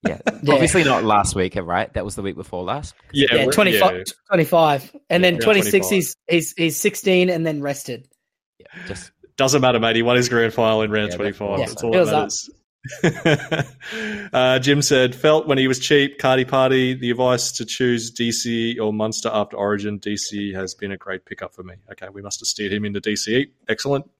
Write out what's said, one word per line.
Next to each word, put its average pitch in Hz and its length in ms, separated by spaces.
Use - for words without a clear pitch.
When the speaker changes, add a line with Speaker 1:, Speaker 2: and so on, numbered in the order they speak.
Speaker 1:
Yeah. - 160
Speaker 2:
<laughs> - 80
Yeah. 143 100
Speaker 1:
Obviously 165 300
not 123 200
last 104 320
week, 92 200
right? 90 380
That 101 120
was 101 100
the 101 60
week 98 140
before 90 280
last. 131 300
Speaker 3:
Yeah, 139 180
Speaker 2:
Yeah, 127 140
Speaker 3:
we're, 131 80
Speaker 2:
twenty-five, 180 420
Speaker 3:
yeah. 92 80
Speaker 2:
twenty-five. 160 640
And 180 140
Speaker 3:
Yeah, 180 60
Speaker 2:
then 170 60
Speaker 3:
round 156 80
Speaker 2:
twenty-six, 196 440
Speaker 3:
twenty-five. - 80
Speaker 2:
he's, 180 200
he's, 165 300
he's 165 220
sixteen 185 500
and 165 180
then 151 140
rested. 139 460
Speaker 1:
Yeah, - 60
just - 240
Speaker 3:
Doesn't 135 240
matter, 123 180
mate. 113 160
He 113 80
won 123 140
his 123 120
grand 117 240
final 110 280
in 107 100
round 107 200
Speaker 1:
Yeah, 104 60
that - 0
Speaker 3:
twenty-five. 101 400
Speaker 1:
feels 110 120
Speaker 3:
That's 113 140
all 117 100
Speaker 2:
Feels 113 160
Speaker 3:
that 127 60
Speaker 2:
up. 151 80
Speaker 3:
matters. - 260
<laughs> 185 1400
Uh, 127 280
Jim 143 240
said, 127 320
"Felt 156 320
when 139 100
he 131 100
was 127 120
cheap, 139 400
Cardi 131 260
Party, 131 480
the 127 160
advice 123 440
to 113 120
choose 117 460
D 117 200
C 117 460
or 107 160
Munster 110 400
after 104 240
Origin. 104 400
D 104 200
C 101 360
has 92 220
been 101 160
a 95 60
great 95 280
pickup - 300
for 92 80
me." 92 120
Okay, 95 160
we 101 120
must 101 200
have - 60
steered 104 260
him 104 120
into 101 140
D 104 160
C. 123 320
Excellent. 139 380